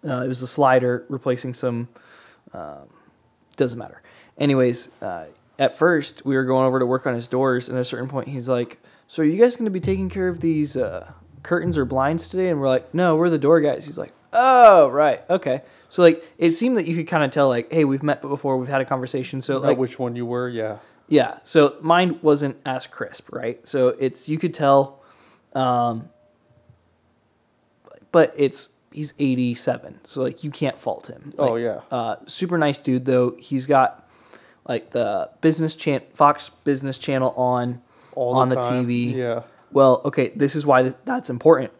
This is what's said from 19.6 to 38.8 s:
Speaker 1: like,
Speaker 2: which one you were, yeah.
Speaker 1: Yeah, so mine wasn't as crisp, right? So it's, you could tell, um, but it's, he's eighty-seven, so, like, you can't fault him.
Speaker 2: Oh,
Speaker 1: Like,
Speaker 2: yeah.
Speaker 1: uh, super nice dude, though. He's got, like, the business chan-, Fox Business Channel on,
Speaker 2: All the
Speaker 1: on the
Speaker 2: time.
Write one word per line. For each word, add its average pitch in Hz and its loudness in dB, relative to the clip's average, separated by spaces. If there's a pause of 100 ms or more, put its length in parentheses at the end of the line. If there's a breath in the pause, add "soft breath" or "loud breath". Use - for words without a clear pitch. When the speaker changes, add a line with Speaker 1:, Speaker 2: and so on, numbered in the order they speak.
Speaker 1:
like, 127 2
Speaker 2:
which 127 -4
one 120 -6
you 120 -8
were, 123 -6
yeah. 110 -6 (300 soft breath)
Speaker 1:
Yeah, 135 2
so 143 4
mine 170 2
wasn't 147 0
as 131 -8
crisp, - -14
right? 120 -8
So 127 2 (100)
it's, 131 -4
you 156 -4
could 165 -4
tell, 139 2 (500 soft breath)
um, 123 -2 (2000)
but 160 4
it's, 139 -2 (220)
he's 151 -12
eighty-seven, 123 -4
so, - -10
like, - -6
you 151 -8
can't 135 -6
fault - -10
him. - -20
Speaker 2:
Oh, 135 0
Speaker 1:
Like, 117 -4
Speaker 2:
yeah. 110 -6 (100)
Speaker 1:
uh, 117 -6 (100)
super 175 -6
nice 147 0
dude, 127 -2
though. 123 0
He's 131 -8
got, 135 0 (600 soft breath)
like, - -8
the 104 -4 (120)
business 160 0
chan-, - -4 (100)
Fox - 2
Business 135 -4
Channel 131 -2
on, 123 -2 (340 soft breath)
Speaker 2:
All 123 -2
the 131 2
Speaker 1:
on 127 2
the 127 0
Speaker 2:
time. 123 -2